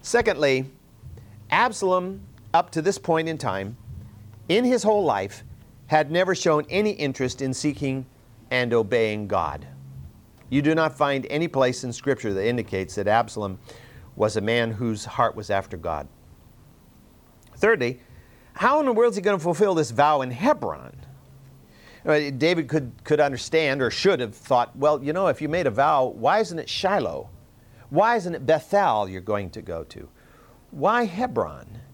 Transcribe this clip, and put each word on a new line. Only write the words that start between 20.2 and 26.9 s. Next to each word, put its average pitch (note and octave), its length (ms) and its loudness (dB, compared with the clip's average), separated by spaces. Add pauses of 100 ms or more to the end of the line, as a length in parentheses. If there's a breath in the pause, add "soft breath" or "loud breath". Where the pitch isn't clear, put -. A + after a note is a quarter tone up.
in B2+ 100 -4
Hebron? A#2+ 640 -2 (1120 loud breath)
Uh, D3+ 320 2
David D#3+ 300 2
could, C3+ 240 -2 (120)
could D3+ 160 2
understand C#3+ 640 2
or A#2+ 80 2
should F#3 300 2
have A2+ 160 -6
thought, B2 400 0
"Well, D3 280 2
you D3 100 -4
know, F#3 140 0
if C#3+ 140 0
you D3+ 80 -4
made E3+ 160 0
a B2+ 60 2
vow, C3+ 340 4
why C3+ 340 0
isn't F3 200 -4
it - 100 -10
Shiloh? C#3 600 -2 (600 soft breath)